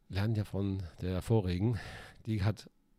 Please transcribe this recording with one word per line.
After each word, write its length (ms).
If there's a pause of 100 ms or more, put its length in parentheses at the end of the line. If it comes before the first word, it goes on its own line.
lernen 260
ja 100
von 380 (180)
der 220
vorigen, 560 (480)
die 160
hat 280 (280)